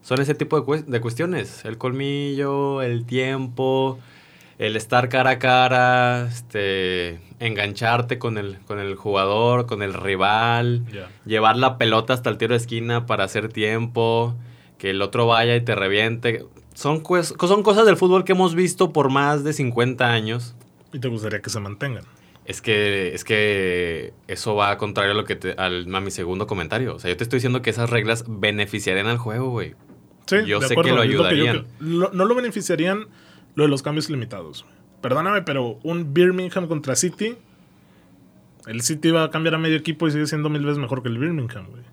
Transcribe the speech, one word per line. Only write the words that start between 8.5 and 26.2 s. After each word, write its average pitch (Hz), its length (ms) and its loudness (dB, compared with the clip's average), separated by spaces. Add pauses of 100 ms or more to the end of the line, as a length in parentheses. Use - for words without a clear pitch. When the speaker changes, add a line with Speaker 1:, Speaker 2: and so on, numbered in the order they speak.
Speaker 1:
con 104 140 -8
el 98 160 -6
jugador, 107 680 2
con 117 180 -6
el 98 120 -4
rival, 113 1000 2
Speaker 2:
Ya. 98 160 -12 (160)
Speaker 1:
llevar 110 320 4
la 127 220 2
pelota 110 340 2
hasta 120 160 -2
el 107 80 -2
tiro 113 160 0
de 117 60 2
esquina 117 480 -4
para 104 180 0
hacer 104 260 -4
tiempo, 117 840 0 (400)
que 95 140 -4
el 95 100 -2
otro 117 260 2
vaya 117 300 4
y 120 60 2
te 117 120 0
reviente. 110 720 0 (300)
Son 156 280 -2
cues-, 170 380 0
son 190 240 4
cosas 214 220 6
del 185 100 8
fútbol 185 280 4
que 190 80 2
hemos 185 220 4
visto 180 380 2
por 143 180 4
más 143 320 2
de 151 100 -2
cincuenta 123 600 0
años. 113 420 -2 (380)
Speaker 2:
¿Y 135 80 -10
te 127 80 -6
gustaría 107 340 -6
que - 80 -10
se 110 80 -6
mantengan? 101 460 -8 (400)
Speaker 1:
Es - 180 -12
que, 101 520 0
es 90 100 -10
que 92 880 0 (160)
eso 104 260 -4
va 101 240 0
contrario 101 320 -2
a 101 40 0
lo 107 100 -2
que 101 100 -4
te, 92 240 -6
al, 90 340 -4
a 95 80 -2
mi 98 120 -6
segundo 92 340 -4